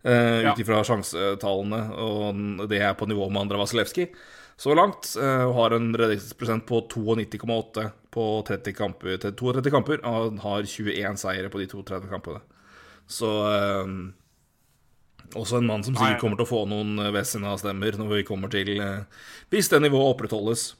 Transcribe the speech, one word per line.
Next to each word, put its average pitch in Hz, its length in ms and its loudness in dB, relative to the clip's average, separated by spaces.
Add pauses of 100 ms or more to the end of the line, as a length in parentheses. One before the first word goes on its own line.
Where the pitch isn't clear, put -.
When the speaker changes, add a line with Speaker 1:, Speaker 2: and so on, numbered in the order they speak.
Speaker 1:
eh, 120 380 4
Speaker 2:
Ja. 110 100 4
Speaker 1:
ut 110 80 0
ifra 107 240 4
sjansetallene, 101 1120 0
og 104 380 -2
den, 104 340 -4
det 101 140 2
er 98 100 4
på 101 160 -2
nivå 98 240 0
med 101 160 0
André 101 80 -2
Vasilevskij 113 540 0 (480)
så 143 180 2
langt, 190 400 2
eh, 131 320 2
og 123 80 2
har 113 160 4
en 117 220 2
redningsprosent 113 720 0
på 117 220 0
toognitti 110 500 -2
komma 113 260 -2
åtte 107 260 -6 (220)
på 110 340 0
tretti 98 260 -4
kamper, 92 460 -4
til 101 140 -4
toogtretti 127 400 0
kamper, 139 320 2
og 113 260 -2
han 104 80 -10
har 101 240 -2
tjueén 101 560 -4
seire 95 320 -4
på 101 80 -8
de 95 80 -4
to 98 160 -14
tredje 95 260 -8
kampene. 87 320 -10 (680)
Så, - 180 -4 (240)
eh, 101 380 0 (1500)
også 113 240 -2
en 117 80 4
mann 107 160 0
som 127 140 -2
sikkert 127 160 4
Speaker 2:
Nei. 123 80 0
Speaker 1:
kommer 107 160 0
til 120 100 0
å - 60 -4
få 107 160 0
noen, 104 320 -2
eh, 104 100 0
Vecina-stemmer 101 880 -2
når 107 100 -4 (100)
vi 98 40 0
kommer 98 280 -6
til, 98 180 -2 (120)
eh, 101 240 -6 (460)
hvis - 200 2
det 151 120 8
nivået 135 320 4
opprettholdes. 110 640 -2